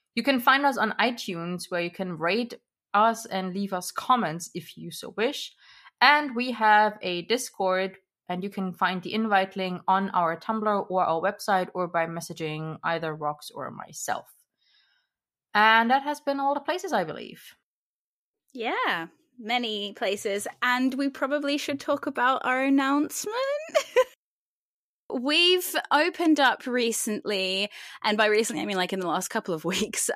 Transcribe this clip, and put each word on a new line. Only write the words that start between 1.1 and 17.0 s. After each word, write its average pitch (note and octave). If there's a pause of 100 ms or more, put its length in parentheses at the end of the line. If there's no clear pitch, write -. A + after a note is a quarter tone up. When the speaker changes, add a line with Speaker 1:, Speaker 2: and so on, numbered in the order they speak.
Speaker 1:
where F3
you E3+
can F3+
rate G3+ (380)
us A3
and F#3+
leave G3
us F3+
comments E3+
if -
you E3
so -
wish. B3 (480)
And C#4+
we B3
have G#3+
a F3
Discord, F#3+ (280)
and F3+
you G3
can F#3+
find F#3
the F3+
invite G3+
link F#3
on F#3+
our E3+
Tumblr G#3+
or F#3
our E3
website F#3
or F3+
by E3+
messaging D#3+
either E3
Rox D3+
or -
myself. - (1200)
And A3
that C#4
has D4
been C#4
all C#4
the -
places, E4+
I G#3